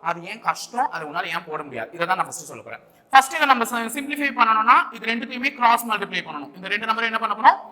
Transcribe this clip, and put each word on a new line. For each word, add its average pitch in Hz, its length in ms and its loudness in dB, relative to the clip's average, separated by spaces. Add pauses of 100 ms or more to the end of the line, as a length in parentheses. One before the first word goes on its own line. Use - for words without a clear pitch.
அது 170 120 -4 (120)
ஏன் 220 160 -16
கஷ்டம், 240 440 -2
அது 165 160 -6
உன்னால 175 260 -4
ஏன் 175 140 -6
போட 151 100 -6 (100)
முடியாது, 117 280 -6
இதை 170 140 0
தான் 185 100 0
நான் 139 80 -4
ஃபர்ஸ்ட் 151 220 -12
சொல்ல 117 180 -16
போறேன். 113 160 -16 (280)
ஃபர்ஸ்ட் 269 260 6
இதை 302 120 4
நம்ம 240 200 4
சி-, 226 260 -4
சிம்பிளிஃபை 285 420 -4
பண்ணணும்னா 226 380 6 (180)
இது 220 160 -14
ரெண்டுத்தையுமே 254 480 -4
கிராஸ் 233 320 4
மல்டிப்ளை 196 380 -4
பண்ணணும். 147 280 -10
இந்த 180 180 -12
ரெண்டு 220 140 -4
நம்பரை 226 220 0
என்ன 226 140 -2
பண்ண 208 160 -2
போறோம்? 269 180 6 (120)